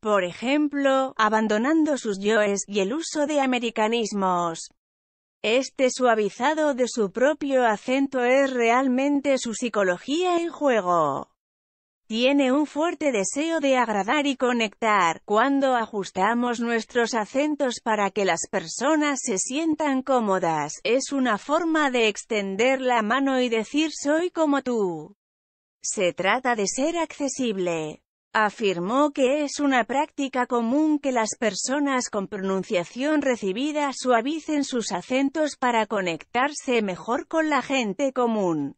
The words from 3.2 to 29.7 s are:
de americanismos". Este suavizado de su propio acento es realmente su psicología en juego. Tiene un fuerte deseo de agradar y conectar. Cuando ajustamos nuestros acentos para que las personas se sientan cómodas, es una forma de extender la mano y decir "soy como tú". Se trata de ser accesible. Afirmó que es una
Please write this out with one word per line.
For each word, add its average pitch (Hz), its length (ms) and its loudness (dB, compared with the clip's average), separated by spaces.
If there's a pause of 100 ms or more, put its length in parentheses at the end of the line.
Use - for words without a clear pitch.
de 302 120 2
americanismos". 214 1300 -2 (680)
Este 254 480 0
suavizado 247 840 0
de 240 140 0
su 208 240 -2
propio 269 520 2
acento 254 600 0
es 262 280 4
realmente 262 840 2
su 233 160 -4
psicología 254 880 0
en 339 100 -4
juego. 175 800 2 (800)
Tiene 254 420 2
un 285 160 2
fuerte 311 460 -2
deseo 294 480 -2
de 269 160 4
agradar 233 500 0
y 277 80 0
conectar. 220 920 0
Cuando 262 520 2
ajustamos 226 800 -2
nuestros 233 560 -2
acentos 269 680 -2
para 214 300 0
que 202 140 -2
las 170 260 0
personas 277 720 0
se 196 160 -2
sientan 294 640 0
cómodas, 185 680 0 (100)
es 254 300 0
una 254 260 0
forma 311 540 0
de 233 160 2
extender 214 720 0
la 247 220 2
mano 262 380 0
y 254 80 0
decir 254 440 0
"soy 320 380 0
como 285 320 0
tú". 190 520 -2 (680)
Se - 320 -2
trata 233 440 0
de 202 100 0
ser 320 320 -2
accesible. 190 1040 -4 (320)
Afirmó 214 760 0
que 285 320 0
es 277 160 -6
una 269 260 2